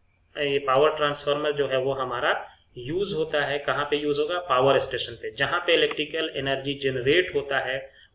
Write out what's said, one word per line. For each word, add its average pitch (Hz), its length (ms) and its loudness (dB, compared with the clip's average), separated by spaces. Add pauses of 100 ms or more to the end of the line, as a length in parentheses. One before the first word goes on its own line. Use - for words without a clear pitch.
(360)
ये 143 220 0
पावर 139 320 4
ट्रांसफार्मर 147 640 0
जो 143 160 0
है, 131 100 0
वो 135 140 0
हमारा 131 420 -2 (440)
यूज़ 156 360 -4
होता 156 300 0
है, 139 140 -2
कहाँ 143 260 -2
पे 147 120 -2
यूज़ 147 240 0
होगा? 170 180 -2
पावर 135 400 4
स्टेशन 120 340 -4
पे, 110 220 -10
जहाँ 160 260 0
पे 170 140 4
इलेक्ट्रिकल 151 600 0
एनर्जी 139 380 -2
जनरेट 135 600 2
होता 139 240 -2
है, 127 320 -6 (240)